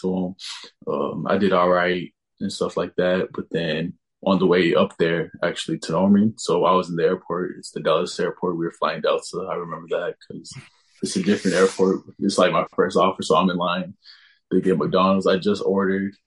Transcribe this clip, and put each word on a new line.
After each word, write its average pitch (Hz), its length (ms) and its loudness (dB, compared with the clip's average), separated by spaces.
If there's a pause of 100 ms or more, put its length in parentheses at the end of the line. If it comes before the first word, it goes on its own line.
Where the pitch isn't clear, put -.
to 92 160 -2
him. 92 180 -4 (580)
Um, 71 360 -4
I - 80 2
did 95 160 2
all 90 160 4
right 90 440 0 (280)
and 101 100 -6
stuff 90 260 -4
like 90 200 -4
that. 90 360 0
But - 180 -10
then 85 480 -4 (260)
on 95 140 2
the 92 80 2
way 87 280 4
up 82 220 2
there, 82 340 0 (120)
actually, 82 380 -4
to - 120 -8
Norman, 101 460 4
so 85 260 0
I 87 80 4
was 90 160 2
in 87 80 -6
the 82 80 0
airport. 90 540 -2
It's - 120 -18
the - 100 -10
Dallas 82 380 0
airport. 87 380 -4
We 82 80 -4
were 82 80 -4
flying 78 300 -4
Delta. 78 480 -2
I 85 60 -4
remember 82 340 -10
that 85 260 -6 (100)
'cause - 260 -16 (500)
it's - 120 -6
a 95 80 0
different 92 340 0
airport. 95 440 2 (180)
It's, - 200 0
like, 90 140 4
my 82 220 0
first 92 220 0
offer, 92 260 2
so - 140 2
I'm 90 140 4
in 87 60 -4
line. 87 380 -4 (560)
They 92 100 2
get 90 180 2
McDonald's. 92 500 2
I 95 100 4
just 98 260 -2
ordered 98 520 0 (100)